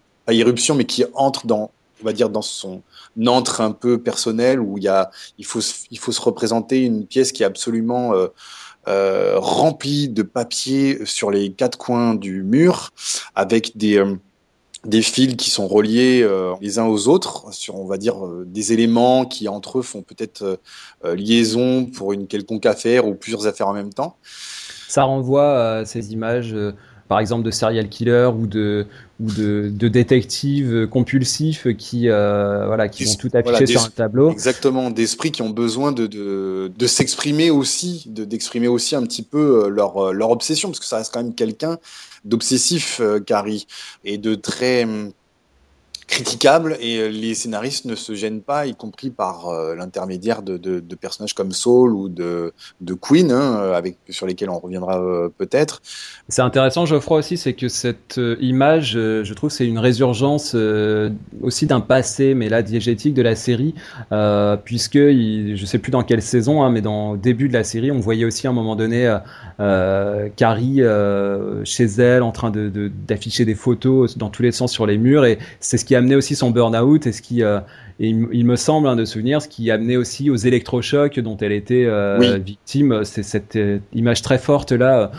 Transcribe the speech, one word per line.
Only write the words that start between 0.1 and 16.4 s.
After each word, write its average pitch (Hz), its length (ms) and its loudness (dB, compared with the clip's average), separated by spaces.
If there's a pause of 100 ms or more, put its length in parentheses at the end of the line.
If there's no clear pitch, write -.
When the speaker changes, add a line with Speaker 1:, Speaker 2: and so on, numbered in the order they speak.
Speaker 1:
pas 117 80 2
irruption, 117 420 2
mais 123 80 2
qui - 300 -2
entre 135 340 -2
dans, 107 240 -2 (300)
on 110 40 -10
va 110 60 -2
dire, 110 160 0
dans 104 140 -2
son - 400 -10 (440)
antre 123 360 2
un 110 100 0
peu 120 280 0
personnel, 120 600 0
où 104 180 -4
il 95 60 -8
y 98 60 2
a, 95 220 2 (260)
il - 80 -18
faut 113 160 -6
se, - 300 -8
il 113 60 -16
faut - 140 -8
se - 80 -4
représenter 113 640 0
une 110 240 -2
pièce 131 260 0
qui - 120 -4
est - 20 2
absolument, 113 680 -2
euh, 92 140 2 (640)
euh, 98 480 0
remplie 143 720 0
de 107 120 -2
papier 131 840 -2
sur 101 260 -4
les 101 220 0
quatre 123 240 -2
coins 120 380 0
du 95 280 -6
mur, 147 460 2 (440)
avec 110 440 0
des, 104 200 2
euh, 98 180 2 (680)
des 110 200 2
fils 131 320 2
qui - 160 -4
sont 101 160 -2
reliés, 117 560 4
euh, 95 360 0